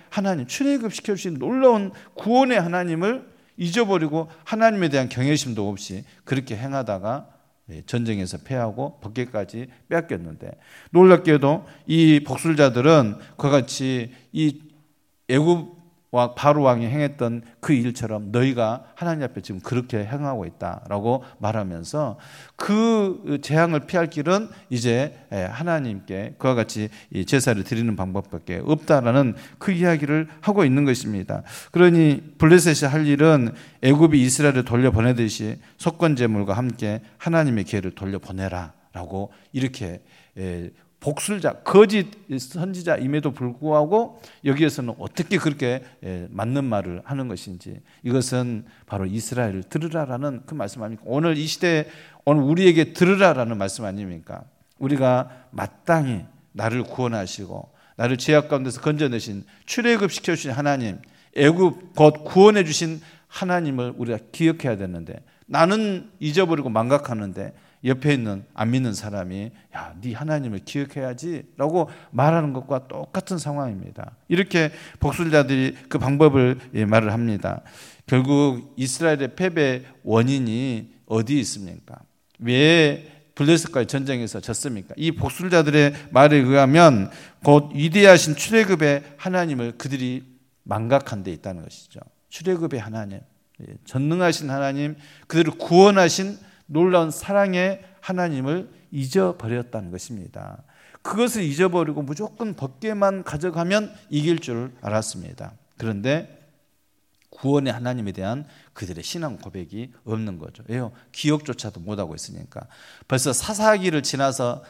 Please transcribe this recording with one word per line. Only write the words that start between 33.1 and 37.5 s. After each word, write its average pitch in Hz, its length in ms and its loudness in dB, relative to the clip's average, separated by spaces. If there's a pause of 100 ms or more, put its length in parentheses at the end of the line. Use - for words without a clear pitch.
애굽이 143 400 6
이스라엘을 127 440 2
돌려보내듯이 117 920 0 (200)
속건제물과 120 760 0
함께 110 480 -4 (160)
하나님의 147 460 0